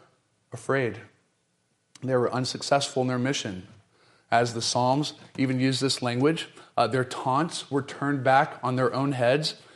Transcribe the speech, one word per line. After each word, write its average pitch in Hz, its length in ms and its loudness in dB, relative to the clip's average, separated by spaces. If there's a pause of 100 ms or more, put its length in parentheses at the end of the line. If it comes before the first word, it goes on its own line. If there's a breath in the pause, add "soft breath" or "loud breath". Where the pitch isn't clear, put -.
(540)
afraid. 123 460 -2 (1040)
They 127 140 -2
were 120 160 2
unsuccessful 131 720 0
in 127 80 0
their 127 100 0
mission. 120 480 -4 (640 soft breath)
As 117 220 4
the 113 80 -4
Psalms 127 520 0 (240 loud breath)
even 131 220 0
use 131 220 2
this 131 200 0
language, 127 460 0 (300 loud breath)
uh, 120 100 4
their 127 160 0
taunts 139 640 -2
were 135 140 -2
turned 139 400 -4
back 135 400 4
on 127 140 -2
their 127 160 2
own 139 180 0
heads. 135 440 2 (200 loud breath)